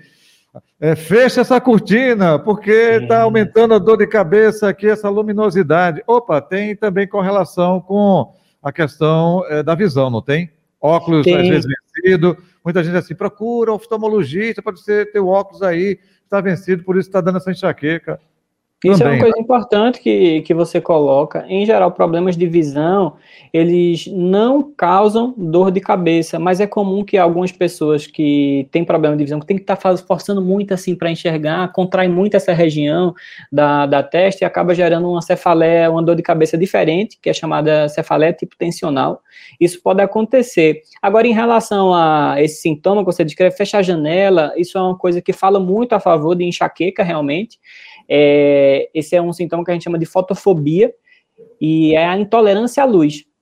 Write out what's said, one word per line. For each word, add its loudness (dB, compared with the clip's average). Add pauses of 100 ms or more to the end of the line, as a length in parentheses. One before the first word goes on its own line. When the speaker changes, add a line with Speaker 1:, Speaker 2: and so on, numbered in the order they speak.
(800)
Speaker 1:
é, 0
"Fecha 2
essa 2
cortina, 2
porque 0
Speaker 2:
Sim. -8
Speaker 1:
tá 2
aumentando 2
a 4
dor 2
de 2
cabeça 2
aqui, -2
essa 0
luminosidade." 0
Opa, 0
tem -6
também -2
correlação -2
com 0 (280)
a -8
questão, 0
é, -4
da -2
visão, 0
não -4
tem? -4 (320)
Óculos, 2
Speaker 2:
Tem. 2
Speaker 1:
às 2
vezes, 0
vencido. -2 (260)
Muita -2
gente -2
assim, -6
"Procura -4
um -2
oftalmologista, -4
pode -12
ser -2
teu 0
óculos -2
aí, -2 (320)
tá -2
vencido, -2
por -2
isso -2
tá -2
dando -2
essa -6
enxaqueca." -4 (640)
Speaker 2:
Isso 4
é 4
uma 2
Speaker 1:
Também, 2
Speaker 2:
coisa 4
Speaker 1:
né? -4
Speaker 2:
importante 0
que, 2
que -2
você -2
coloca. 0
Em -2
geral, 2
problemas -2
de -2
visão, 0 (380)
eles 0
não 0
causam 0
dor 0
de -2
cabeça, -2
mas 0
é 0
comum -2
que -8
algumas 0
pessoas -2
que -2
têm -2
problema 0
de 0
visão, -6
que -12
tem -2
que -6
tá -4
faz-, 0
forçando -4
muito, -2
assim, -4
pra -4
enxergar, -4
contrai 0
muito 0
essa 0
região 0 (360)
da, 2
da 0
testa 0
e 0
acaba 0
gerando 0
uma -4
cefaleia, 2
uma 0
dor 2
de -4
cabeça 0
diferente, -2
que -4
é 2
chamada 0
cefaleia 0
tipo -12
tensional. -4 (400)
Isso 0
pode 2
acontecer. 0 (200)
Agora, 2
em 2
relação 0
a 2
esse -2
sintoma 0
que 0
você 0
descreve, 0
fechar -2
a 2
janela, 0
isso -4
é -2
uma -2
coisa -2
que -4
fala 0
muito -2
a 0
favor 0
de -2
enxaqueca, -4
realmente. -4 (520)
É, 4
esse -2
é 2
um -4
sintoma -6
que -4
a 0
gente -6
chama -4
de -4
fotofobia, 0 (640)
e 2
é 2
a -2
intolerância 2
à 4
luz. 2 (180)